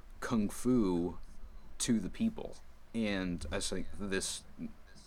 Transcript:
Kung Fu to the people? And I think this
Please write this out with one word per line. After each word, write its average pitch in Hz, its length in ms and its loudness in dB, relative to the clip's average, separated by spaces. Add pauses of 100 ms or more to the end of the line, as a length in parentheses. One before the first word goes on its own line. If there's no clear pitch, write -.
(180)
Kung 107 300 2
Fu 92 680 4 (600)
to 113 220 4
the 90 80 -2
people? - 480 0 (380)
And 95 580 0
I 101 80 0
think 92 260 0 (140)
this 95 420 0 (640)